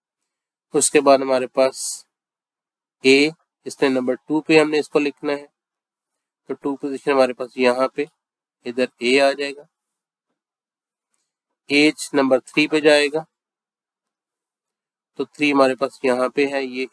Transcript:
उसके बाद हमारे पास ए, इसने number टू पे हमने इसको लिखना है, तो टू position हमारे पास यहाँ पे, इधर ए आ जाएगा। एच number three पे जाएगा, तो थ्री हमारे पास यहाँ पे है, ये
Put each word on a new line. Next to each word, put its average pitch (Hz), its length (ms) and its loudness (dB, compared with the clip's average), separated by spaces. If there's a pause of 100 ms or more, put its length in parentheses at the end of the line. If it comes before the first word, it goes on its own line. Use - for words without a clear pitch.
(720)
उसके 147 260 2
बाद 139 220 4
हमारे 131 260 -2
पास - 580 -4 (1000)
ए, 139 280 4 (340)
इसने 135 240 -2
number 127 260 -2
टू 151 260 -6
पे 160 180 2
हमने 151 200 0
इसको 151 200 -2
लिखना 147 340 -6
है, 143 140 -12 (1000)
तो 135 40 -8
टू 139 220 -8
position 139 360 -6
हमारे 131 220 2
पास 120 240 -14
यहाँ 127 380 0
पे, 147 120 -6 (580)
इधर 123 220 -4 (160)
ए 127 160 2
आ 139 120 2
जाएगा। 139 360 -10 (2000)
एच 147 460 0
number 135 240 2
three 151 280 -2
पे 156 140 -2
जाएगा, 147 440 2 (1900)
तो 139 60 -4
थ्री 147 260 -4
हमारे 135 240 2
पास 127 300 -8
यहाँ 127 240 0
पे 143 160 -2
है, 139 200 -6
ये 127 280 -10